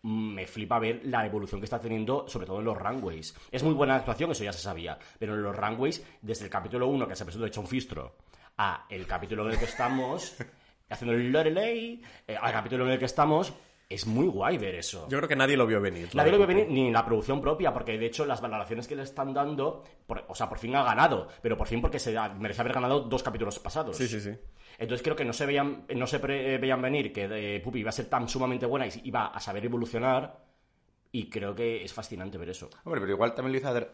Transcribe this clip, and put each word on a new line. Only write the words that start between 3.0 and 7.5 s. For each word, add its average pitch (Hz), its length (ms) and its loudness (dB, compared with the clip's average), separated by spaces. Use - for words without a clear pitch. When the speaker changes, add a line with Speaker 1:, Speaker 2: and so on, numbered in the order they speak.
Speaker 1:
Es 127 100 -2
muy 156 140 4
buena 135 220 6
actuación, 131 340 0
eso 107 120 -2
ya 101 80 -4
se 92 80 -8
sabía, 85 380 -6
pero 107 160 -4
en 104 80 -2
los 101 120 -2
runways, 113 480 -2
desde 104 220 -6
el 95 40 -10
capítulo 107 380 0
uno, 135 200 2
que 92 80 -8
se 107 80 -8
presentó 95 220 -6
hecho 107 160 -6